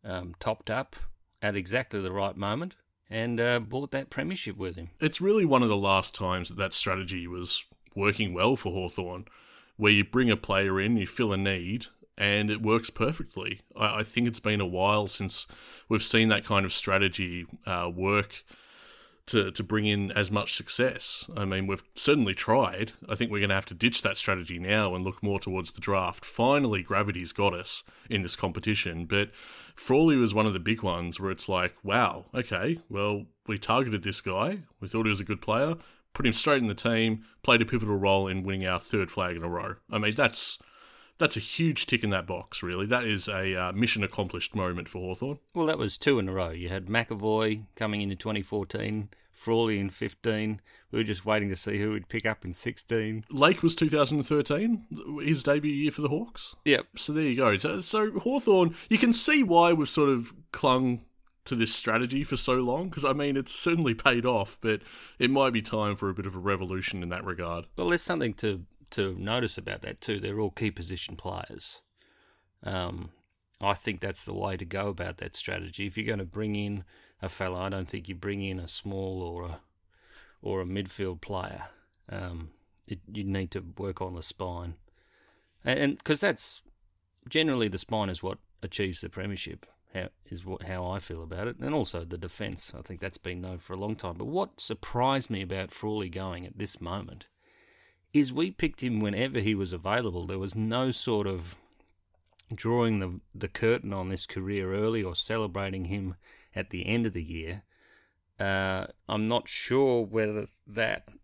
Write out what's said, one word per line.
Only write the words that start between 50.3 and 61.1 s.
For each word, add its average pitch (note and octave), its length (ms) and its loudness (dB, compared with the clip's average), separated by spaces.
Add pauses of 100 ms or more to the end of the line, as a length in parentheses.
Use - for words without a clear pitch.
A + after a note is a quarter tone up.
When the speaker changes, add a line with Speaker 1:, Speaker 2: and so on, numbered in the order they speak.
Speaker 1:
We A2 80 0
were A2+ 40 2
just G2 220 -2
waiting G#2+ 240 2
to F#2+ 60 0
see G#2 220 -4
who G#2 140 0
would G2+ 180 -6
pick A2+ 160 -4
up A2 180 -2
in F2+ 100 -6
sixteen. A2 760 -4
Speaker 2:
Lake D3 340 6
was E3 120 6
two D#3 140 4
thousand D3 280 4
and C#3 100 0
thirteen, E3+ 580 2 (380)
his D3 200 2
debut D3 300 4
year D3 180 2
for D3+ 100 -6
the D3 80 2
Hawks. - 460 -6 (100)
Speaker 1:
Yep. - 220 4 (100)
Speaker 2:
So - 160 0
there D#3 100 2
you B2+ 140 2
go. A2+ 200 6
So, F3+ 240 0
so G#3+ 380 0
Hawthorn, G3+ 560 4 (140)
you A3 80 6
can A#3 160 6
see D4+ 300 6
why E3+ 300 8
we've D3+ 140 2
sort D3 220 4
of A#2+ 240 0 (180)
clung B2+ 540 2 (400)